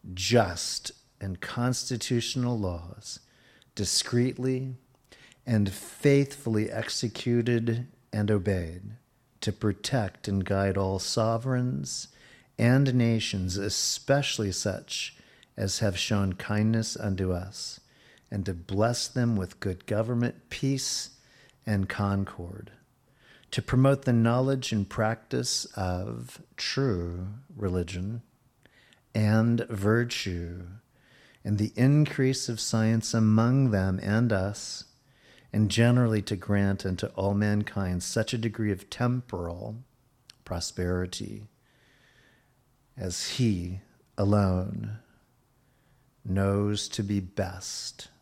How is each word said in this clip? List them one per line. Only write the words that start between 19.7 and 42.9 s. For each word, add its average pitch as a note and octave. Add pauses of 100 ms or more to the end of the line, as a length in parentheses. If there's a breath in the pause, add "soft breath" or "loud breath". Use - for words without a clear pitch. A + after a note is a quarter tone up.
government, A#2
peace, - (560 soft breath)
and G2+
concord, G2 (800 soft breath)
to -
promote C3+
the B2+
knowledge B2+
and G2+
practice - (100)
of F#2+ (160)
true F2+ (260)
religion F#2+ (920 soft breath)
and A2
virtue, G2 (840 soft breath)
and G2+
the G#2+
increase C3+
of A#2
science A2+
among A#2
them F#2+
and A2
us, G2 (680 soft breath)
and G#2
generally A#2
to G#2
grant G2
unto F#2
all G2+
mankind G2+
such -
a B2
degree A2
of F#2
temporal A2 (720)
prosperity F#2 (1500 soft breath)